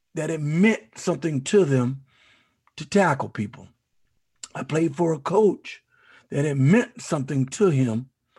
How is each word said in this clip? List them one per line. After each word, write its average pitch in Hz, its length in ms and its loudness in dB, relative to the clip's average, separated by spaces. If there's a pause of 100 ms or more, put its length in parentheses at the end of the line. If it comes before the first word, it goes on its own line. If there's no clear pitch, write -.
(160)
that 156 140 -6
it 160 100 -4
meant 170 580 0
something 147 440 -4
to 190 240 4
them 131 380 0 (720)
to 156 100 -12
tackle 147 420 2
people. 104 380 -10 (880)
I - 80 -10
played 156 320 -2
for 165 180 0
a 117 60 -6
coach 196 640 0 (460)
that 143 160 -2
it 143 100 -2
meant 175 460 2
something 139 460 -4
to 196 220 0
him 131 400 0 (300)